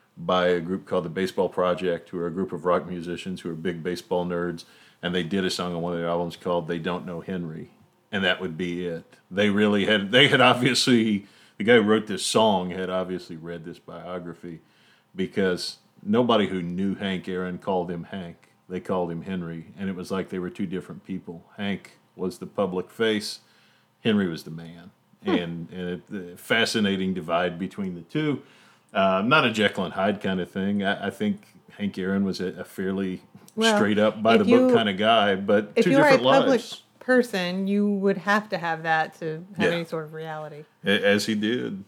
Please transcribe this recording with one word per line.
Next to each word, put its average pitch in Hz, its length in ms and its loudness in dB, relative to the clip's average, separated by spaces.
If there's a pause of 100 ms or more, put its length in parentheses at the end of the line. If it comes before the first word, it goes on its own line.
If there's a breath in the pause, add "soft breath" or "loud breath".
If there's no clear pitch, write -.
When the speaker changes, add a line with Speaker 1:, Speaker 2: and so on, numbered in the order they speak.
(160 soft breath)
Speaker 1:
by 90 300 0
a 90 140 2
group 92 260 -4
called 90 180 -2
the 85 60 -8
Baseball 92 380 -2
Project, 90 640 -2
who 90 80 -8
are 85 80 -4
a 87 60 -4
group 92 200 -4
of 85 120 -8
rock 87 220 0
musicians 87 540 -8
who 87 100 -8
are 80 40 -6
big 82 280 -6
baseball 90 420 -4
nerds, 87 400 -4 (380 soft breath)
and 87 120 -2
they 90 100 0
did 92 200 -2
a 92 60 0
song 90 240 -4
on 85 80 -4
one 87 100 -4
of 85 60 -4
their 85 100 -4
albums 85 280 -2
called 85 320 -2
They 87 100 -2
Don't 87 260 -6
Know 87 160 -10
Henry, 85 500 -8 (420)
and 98 120 0
that - 160 2
would 85 160 -8
be 87 300 -4
it. 82 300 -10 (140)
They 101 200 2
really 104 360 2
had, 101 260 2
they 131 160 6
had 131 120 4
obviously, 120 880 4 (320 soft breath)
the 101 60 -4
guy 117 100 6
who 113 80 8
wrote 110 240 2
this 95 180 -6
song 101 460 2
had 92 180 -6
obviously 90 480 -4
read 82 280 -10
this 85 160 -14
biography, 85 800 -12 (560 soft breath)
because 92 600 -2 (280)
nobody 110 400 4
who 92 160 -4
knew 90 320 -2
Hank 92 340 -6
Aaron 92 300 -6
called 92 320 -4
him 85 140 -8
Hank. 87 460 -16 (180)
They 92 100 -6
called 90 320 -4
him 85 120 -8
Henry, 85 440 -8 (100)
and 98 120 -6
it 92 80 -6
was 90 160 -10
like 95 160 -4
they 95 100 -6
were 90 120 -4
two 95 160 -6
different 85 380 -10
people. 87 380 -12 (140)
Hank 101 420 -8 (160)
was 90 240 -6
the 90 80 -12
public 92 420 -4
face, 110 520 -2 (640 soft breath)
Henry 104 240 2
was 80 160 -8
the 82 80 -14
man. 85 400 -16 (320)
Speaker 2:
Hmm. 101 60 -2
Speaker 1:
And, 85 420 -2
and 90 160 -8
it, 90 220 -8
the 87 260 -12
fascinating 98 800 0
divide 85 440 -2
between 92 380 -6
the 82 60 -12
two. 151 400 -4 (500 soft breath)
Uh, 95 340 2
not 151 180 6
a 117 60 2
Jekyll 104 340 2
and 82 100 -6
Hyde 98 260 0
kind 95 200 -2
of 87 100 -6
thing. 101 340 -2
I, 98 240 -2
I - 20 -4
think 104 300 -2 (380)
Hank 101 200 -6
Aaron 98 260 0
was 92 160 -4
a, 90 60 -4 (140)
a 90 40 -10
fairly 95 580 -6 (340)
Speaker 2:
Well, 220 200 4
Speaker 1:
straight 208 220 2
up, 214 240 2
by 226 120 6
Speaker 2:
if 220 40 8
Speaker 1:
the 104 60 4
book 254 260 6
Speaker 2:
you, 240 60 6
Speaker 1:
kind 220 120 4
of 95 80 0
guy, 110 380 4
but 101 400 2
Speaker 2:
if 226 100 4
Speaker 1:
two 180 60 4
Speaker 2:
you 269 60 6
are 285 100 8
a 277 60 8
Speaker 1:
different 240 100 6
Speaker 2:
public 269 260 6 (120)
Speaker 1:
lives. - 220 -14 (180)
Speaker 2:
person, 196 640 2
you 208 220 2
would 196 300 0
have 208 320 0
to 185 80 -2
have 165 260 -4
that 160 340 0
to 160 260 -8 (120)
have 170 140 2
Speaker 1:
Yeah. 170 80 0
Speaker 2:
any 170 60 -6
sort 160 200 -8
of 156 80 -16
reality. 156 500 -12 (220)
Speaker 1:
A-, 202 200 2
as 101 220 4
he 110 80 0
did. 107 540 -2